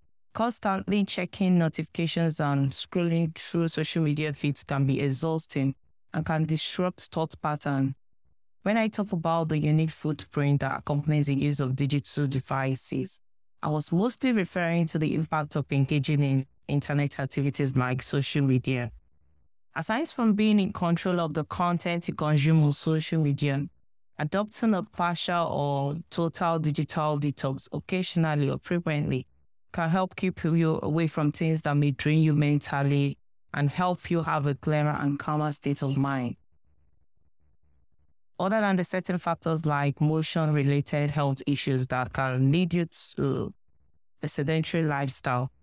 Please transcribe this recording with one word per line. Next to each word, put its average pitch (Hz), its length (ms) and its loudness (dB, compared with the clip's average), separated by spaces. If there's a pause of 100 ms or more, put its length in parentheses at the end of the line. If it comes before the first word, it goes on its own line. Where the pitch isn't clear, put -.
(320)
Constantly 202 720 0
checking 180 540 2
notifications 165 800 0
and 139 300 2
scrolling 170 680 0
through 170 320 -2
social 160 340 0
media 151 300 0
feeds 143 320 -2
can 139 220 0
be 135 140 2
exhausting 139 760 -2 (380)
and 165 140 -2
can 160 180 0
disrupt 160 560 -2 (120)
thought 160 280 -2
pattern. 139 540 -2 (680)
When 208 140 0
I 220 120 2
talk 208 240 -4
about 165 380 0
the 156 80 0
unique 151 320 2
footprint 143 720 0
that 135 160 -2
accompanies 147 500 0
the 139 60 0
use 143 260 0
of 131 160 -2
digital 143 500 -2
devices, 131 960 -4 (420)
I 151 60 -2
was 151 240 -2
mostly 240 400 2
referring 170 540 2
to 160 120 -4
the 156 160 0
impact 156 400 -2
of 147 160 -2
engaging 143 520 2
in 135 240 2 (200)
internet 143 540 -2
activities 139 560 -2
like 127 260 0
social 143 400 0
media. 127 480 0 (840)
Aside 220 340 -2
from 226 240 2
being 214 260 4
in 190 140 0
control 175 480 0
of 156 140 -2
the 151 100 -2
content 175 640 -2
you - 60 -4
consume 151 500 4
on 147 80 4
social 160 500 0
media, 143 420 0 (540)
adopting 208 560 0
a 180 80 0
partial 175 640 -2
or 143 500 -2 (140)
total 165 480 0
digital 151 640 0
detox 135 520 -4
occasionally 156 800 0
or 135 100 -4
frequently 151 640 -2 (460)
can 170 160 -2
help 185 280 0
keep - 260 -2
you 160 400 2
away 160 240 0
from 147 240 0
things 160 320 0
that 147 120 0
may 143 180 4
drain 151 300 2
you 156 120 6
mentally 143 840 2 (360)
and 143 160 0
help 180 400 -2
you 170 120 2
have 156 240 0
a 143 80 2
clearer 151 460 0
and 143 180 0
calmer 151 340 -2
state 143 300 -4
of 135 140 0
mind. 135 380 0 (2000)
Other 202 200 2
than 196 160 2
the 180 80 0
certain 180 340 -2
factors 160 480 -2
like 143 340 0
motion-related 151 1120 2
health 143 360 0
issues 131 420 0
that 127 240 -2
can 135 380 2
lead 170 240 2
you 175 120 0 (300)
to - 360 -2 (720)
a 151 60 -4
sedentary 160 540 0
lifestyle 139 680 -2 (120)